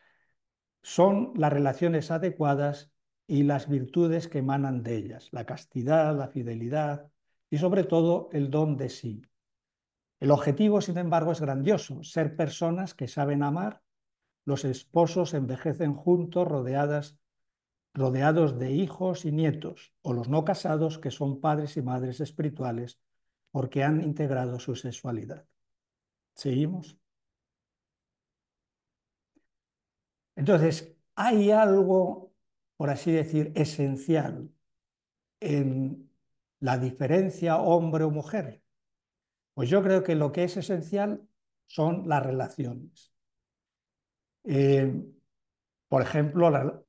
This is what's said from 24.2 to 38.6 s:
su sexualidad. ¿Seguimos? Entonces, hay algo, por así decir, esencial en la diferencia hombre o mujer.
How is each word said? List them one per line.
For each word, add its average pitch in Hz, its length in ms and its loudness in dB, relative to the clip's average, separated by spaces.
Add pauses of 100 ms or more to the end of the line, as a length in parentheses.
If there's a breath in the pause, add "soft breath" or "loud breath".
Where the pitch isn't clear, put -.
su 120 160 -6
sexualidad. 117 680 -10 (920)
¿Seguimos? 151 640 -2 (3500)
Entonces, 160 600 2 (200)
hay 208 360 4
algo, 190 840 4 (440)
por 143 120 0
así 156 220 -2
decir, 156 440 2
esencial 143 920 0 (920)
en 135 680 -2 (500)
la 131 180 0
diferencia 160 800 0
hombre 165 480 2
o 151 60 0
mujer. 151 520 -6 (920)